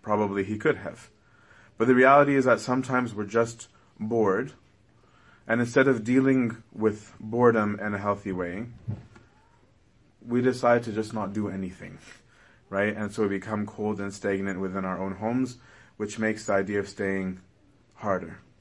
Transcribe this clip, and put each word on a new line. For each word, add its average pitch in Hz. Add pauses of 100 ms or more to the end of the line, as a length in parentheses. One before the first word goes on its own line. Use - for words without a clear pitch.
probably 104
he 107
could 143
have. - (680)
But 113
the 127
reality 139
is 135
that 120
sometimes 127
we're 104
just 117 (280)
bored, 110 (960)
and 117
instead 131
of 117
dealing 127 (120)
with 107
boredom 110
in 104
a 101
healthy 101
way, 90 (1600)
we 120
decide 120
to 113
just 107
not 101
do 104
anything, 92 (720)
right? 98
And 104
so 110
we 101
become 104
cold 104
and 101
stagnant 98
within 95
our 92
own 95
homes, 123 (400)
which 104
makes 110
the 101
idea 98
of 98
staying 95 (560)
harder. 90 (220)